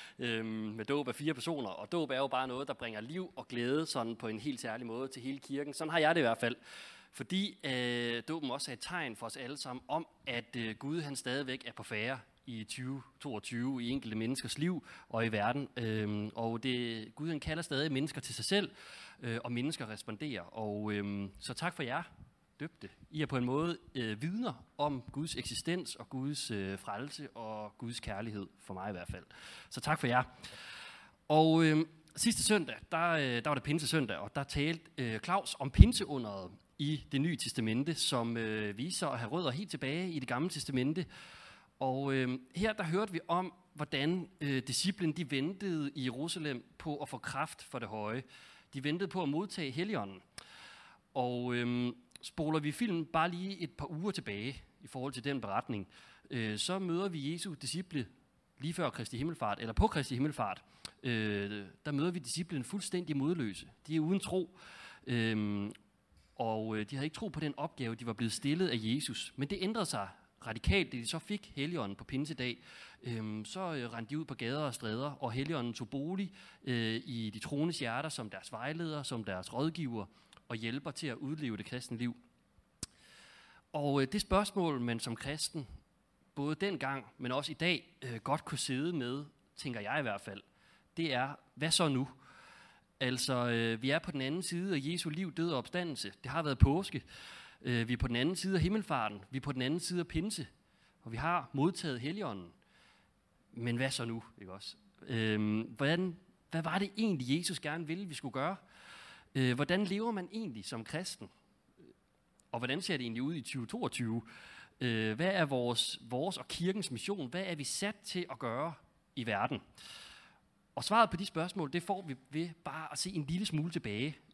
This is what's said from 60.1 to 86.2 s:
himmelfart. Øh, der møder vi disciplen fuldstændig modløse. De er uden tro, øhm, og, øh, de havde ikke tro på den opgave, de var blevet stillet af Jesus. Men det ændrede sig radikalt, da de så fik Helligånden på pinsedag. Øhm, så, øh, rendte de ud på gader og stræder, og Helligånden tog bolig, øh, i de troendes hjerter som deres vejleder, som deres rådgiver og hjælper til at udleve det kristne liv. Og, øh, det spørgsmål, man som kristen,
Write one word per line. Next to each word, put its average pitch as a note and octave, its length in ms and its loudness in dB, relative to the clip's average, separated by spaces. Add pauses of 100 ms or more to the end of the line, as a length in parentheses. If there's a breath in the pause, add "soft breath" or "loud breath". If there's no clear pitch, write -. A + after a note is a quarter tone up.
himmelfart. A#2+ 500 0 (380 loud breath)
Øh, G#2 640 2 (200)
der D3 60 -2
møder D3 180 4
vi F3 80 -2
disciplen D3 460 -2
fuldstændig F3 520 -2
modløse. C#3 520 0 (180)
De D#3 100 0
er D#3+ 40 6
uden F3 200 4
tro, F3+ 380 -2 (480 loud breath)
øhm, G#2+ 680 2 (640)
og, A2 400 0
øh, G#2+ 140 -2
de C#3 60 -4
havde C3+ 100 -2
ikke D#3 80 -6
tro A3 140 -4
på D#3 120 -4
den D3+ 160 -2
opgave, C3 380 -4
de A#2 120 -8
var A#2 60 -2
blevet A2 200 2
stillet D#3+ 360 2
af B2 120 2
Jesus. A2+ 560 0
Men C#3 120 -2
det G3+ 120 -2
ændrede G#3 260 2
sig G2+ 220 -2 (380)
radikalt, D#3 460 4
da C3 40 -4
de A#2 100 -4
så E3 120 -2
fik - 360 -6
Helligånden C#3 420 -2
på - 80 -14
pinsedag. C3 580 -2 (400 loud breath)
Øhm, G#2+ 420 -4
så, F#3 160 -8
øh, C#3+ 320 -4
rendte A#2 180 -6
de D3 80 -2
ud D#3+ 60 -2
på C#3+ 100 -8
gader C3 300 0
og B2+ 100 0
stræder, A#2+ 360 -2
og C3 220 -4
Helligånden B2+ 420 -2
tog A#2+ 140 -6
bolig, F3+ 440 -2 (320 loud breath)
øh, A#2 400 2
i A#2 300 -2
de A2 40 -8
troendes D3+ 400 0
hjerter B2+ 300 -2
som A#2+ 220 -6
deres - 220 -12
vejleder, D3+ 500 -4
som A#2 220 -4
deres F#2 280 -4
rådgiver C3 540 0 (420 loud breath)
og A#2 80 -4
hjælper A#2+ 340 -4
til D#3 160 -6
at A#2+ 100 -2
udleve C#3 400 -4
det G#2 100 -6
kristne B2 320 -6
liv. A#2+ 180 -2 (1600 loud breath)
Og, C#3+ 300 4
øh, C3+ 100 4
det G#3 80 2
spørgsmål, F#3 600 4
man A#2 200 2
som A#2 160 -4
kristen, D3 500 -4 (680)